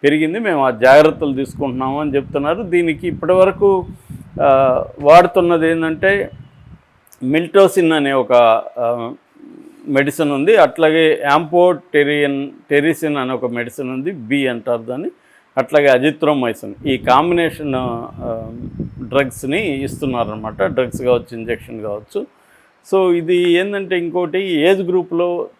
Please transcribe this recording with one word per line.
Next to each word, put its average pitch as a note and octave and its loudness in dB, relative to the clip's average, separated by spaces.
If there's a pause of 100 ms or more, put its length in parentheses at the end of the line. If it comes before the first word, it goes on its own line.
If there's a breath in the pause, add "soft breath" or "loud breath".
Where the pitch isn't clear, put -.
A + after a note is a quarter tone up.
పెరిగింది, D#3 2
మేము E3 0
ఆ B2+ 2
జాగ్రత్తలు D3 4
తీసుకుంటున్నాము C3 -6
అని D3 -6
చెప్తున్నారు. D3 -4
దీనికి E3+ -2
ఇప్పటివరకు, F#3 2 (560 loud breath)
ఆ, C3+ 2 (160)
వాడుతున్నది E3+ 6
ఏంటంటే E3 -2 (920)
మిల్టోసిన్ E3+ 2
అనే C#3+ 0
ఒక, B2+ 0 (460)
ఆ, A#2+ -4 (760)
మెడిసిన్ C#3+ 0
ఉంది, D#3+ 2
అట్లాగే D#3 4
యాంపోటెరియన్, D3 2 (220)
టెరిసిన్ D3 0
అనే C3 -4
ఒక B2+ -6
మెడిసిన్ A#2+ -8
ఉంది, C3 -6
బి C3+ -2
అంటారు A#2 -4
దాన్ని, B2+ -10 (480 soft breath)
అట్లాగే C#3+ 2
అజిత్రోమైసిన్, C3 0 (120)
ఈ C3+ -2
కాంబినేషన్, D3+ 0
ఆ, A#2 -8 (520)
డ్రగ్స్ని C#3 -4
ఇస్తున్నారనమాట. A2 -6
డ్రగ్స్ A#2 -4
కావచ్చు, A#2+ -2
ఇంజెక్షన్ A2+ -10
కావచ్చు. G#2+ -10 (680 soft breath)
So F#3 2
ఇది F3 0
ఏంటంటే F#3 -2
ఇంకోటి E3+ -4
ఏజ్ F#3+ 0
గ్రూప్లో F3 -2 (140)